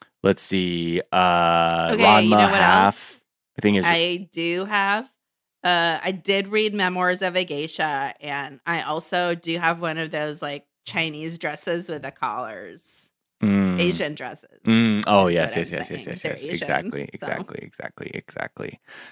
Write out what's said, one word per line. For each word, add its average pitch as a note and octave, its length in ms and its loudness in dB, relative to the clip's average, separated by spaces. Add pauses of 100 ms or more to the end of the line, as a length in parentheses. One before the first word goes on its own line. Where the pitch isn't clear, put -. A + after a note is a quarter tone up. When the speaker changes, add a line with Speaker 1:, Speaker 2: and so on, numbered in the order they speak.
(240)
Speaker 1:
let's G2 180 2
see, E2+ 600 -2 (100)
uh, E2+ 840 4
Speaker 2:
Okay, - 100 2
Speaker 1:
Ranma G#2+ 200 8
Speaker 2:
you A2 60 4
know G#2+ 80 6 (120)
what G2 120 0
Speaker 1:
half, F#2 240 6 (100)
Speaker 2:
else - 280 -14 (340)
Speaker 1:
I - 40 -8
think G#2 160 4
is F3 80 2
Speaker 2:
I F3 460 0
do E3+ 340 -4
have? G#3 460 -2 (540)
Uh, E3+ 360 2
I F#3 100 -2
did G3 360 -2
read G#3+ 260 0
Memoirs F3+ 480 0
of F3+ 140 0
a F#3 80 2
Geisha, D3 800 -4
and C#3+ 440 -8
I E3+ 180 -2
also E3+ 520 -2
do E3 220 -4
have E3+ 240 0
one D#3+ 160 -2
of D#3+ 140 -6
those, D3+ 300 -4
like, C#3+ 240 -8 (200)
Chinese D#3+ 520 -4
dresses E3+ 520 -4
with D3 140 -8
the C#3 80 -10
collars. G#2+ 1000 -10 (340)
Speaker 1:
Mm. F#3+ 360 2
Speaker 2:
Asian E3+ 360 0
dresses - 500 -14
Speaker 1:
Mm. A2+ 400 2
Oh, G2 220 6
Speaker 2:
is E2+ 80 2
Speaker 1:
yes, D#2+ 200 0
Speaker 2:
what - 20 -4
Speaker 1:
yes, E2 140 -2
Speaker 2:
I'm E2 60 -4
Speaker 1:
yes, - 140 -8
yes, E2+ 120 -10
Speaker 2:
saying. - 60 -14
Speaker 1:
yes. - 140 -10
Speaker 2:
They're D#3+ 100 -4
Asian, C#3+ 220 -10
Speaker 1:
Exactly, D3+ 460 -4
Speaker 2:
so. - 120 -10
Speaker 1:
exactly, - 480 -10
exactly, - 520 -14
exactly. - 680 -12 (320)